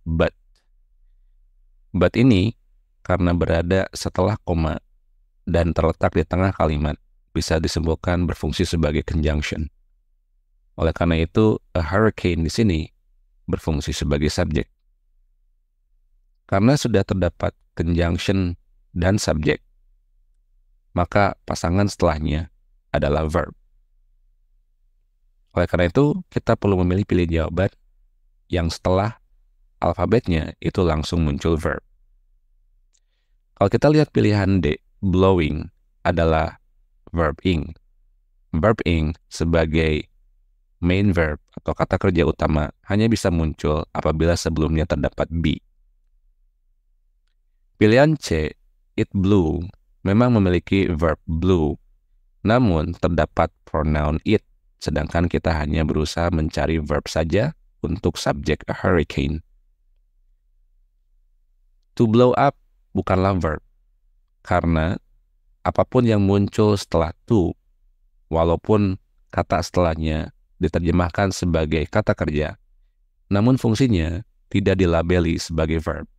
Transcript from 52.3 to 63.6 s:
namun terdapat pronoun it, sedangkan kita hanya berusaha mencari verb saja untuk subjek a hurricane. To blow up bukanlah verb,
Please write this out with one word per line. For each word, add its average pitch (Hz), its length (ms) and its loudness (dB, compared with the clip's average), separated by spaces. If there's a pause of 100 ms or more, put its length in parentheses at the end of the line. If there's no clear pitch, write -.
namun 92 560 2
terdapat 82 640 -2
pronoun 76 640 -2
it, 107 160 2 (400)
sedangkan 78 480 -2
kita - 240 -2
hanya 76 320 -2
berusaha 78 480 -2
mencari 78 480 -2
verb 73 240 -4
saja 90 480 -2 (280)
untuk - 360 -4
subjek - 480 -4
a - 80 -6
hurricane. 76 680 0 (2500)
To 117 160 2
blow 120 240 4
up 139 240 0 (360)
bukanlah 95 440 0
verb, 78 240 -4 (800)